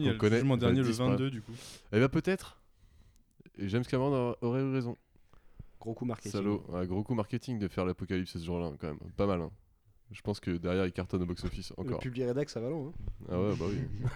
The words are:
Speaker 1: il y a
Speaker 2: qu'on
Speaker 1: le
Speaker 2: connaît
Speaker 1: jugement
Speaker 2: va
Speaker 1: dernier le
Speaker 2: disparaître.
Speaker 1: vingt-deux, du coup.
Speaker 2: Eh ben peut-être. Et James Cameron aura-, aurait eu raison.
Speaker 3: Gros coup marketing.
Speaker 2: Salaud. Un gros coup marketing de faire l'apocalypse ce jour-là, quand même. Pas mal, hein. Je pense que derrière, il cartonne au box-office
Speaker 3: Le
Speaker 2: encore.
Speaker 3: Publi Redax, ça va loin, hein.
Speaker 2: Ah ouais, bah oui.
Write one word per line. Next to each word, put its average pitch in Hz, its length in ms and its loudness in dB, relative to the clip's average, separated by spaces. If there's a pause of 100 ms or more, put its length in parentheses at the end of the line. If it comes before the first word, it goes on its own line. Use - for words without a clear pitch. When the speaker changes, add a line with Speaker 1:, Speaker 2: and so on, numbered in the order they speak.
Speaker 1:
il - 20 2
y - 20 4
a 123 40 6
Speaker 2:
qu'on - 20 0
Speaker 1:
le 110 60 -2
Speaker 2:
connaît 107 180 6
Speaker 1:
jugement 135 180 4
Speaker 2:
va 117 60 2
Speaker 1:
dernier 120 200 6
le - 60 4
Speaker 2:
disparaître. 120 300 2
Speaker 1:
vingt-deux, 135 120 0
du 120 140 -6
coup. 113 80 -14 (400)
Speaker 2:
Eh 104 80 6
ben 131 100 8
peut-être. 180 500 0 (1000)
Et 98 120 -4
James 117 160 2
Cameron 131 280 2
aura-, 123 280 2
aurait 123 220 2
eu 135 80 0
raison. 123 260 0 (840)
Speaker 3:
Gros 113 120 -6
coup 123 120 -4
marketing. 110 260 -4
Speaker 2:
Salaud. 101 420 0
Un 90 120 0
gros 92 180 0
coup 127 100 -2
marketing 117 460 -2
de 101 80 0
faire 92 180 -2
l'apocalypse 92 460 -2
ce 90 80 -8
jour-là, 87 400 -2
quand 85 80 -6
même. 76 120 -6 (180)
Pas 101 100 4
mal, 92 140 2
hein. 78 100 -6 (600)
Je 101 100 -14
pense 104 180 -2
que - 120 -2
derrière, 87 340 2
il 90 80 0
cartonne 92 300 -2
au - 20 0
box-office - 500 -4
Speaker 3:
Le - 80 -6
Speaker 2:
encore. - 160 -2
Speaker 3:
Publi 127 260 -4
Redax, 131 280 0
ça 120 80 -4
va 120 80 -2
loin, 147 200 -4
hein. - 400 -8
Speaker 2:
Ah 90 120 0
ouais, 101 160 2
bah 80 100 -2
oui. 101 120 0 (360)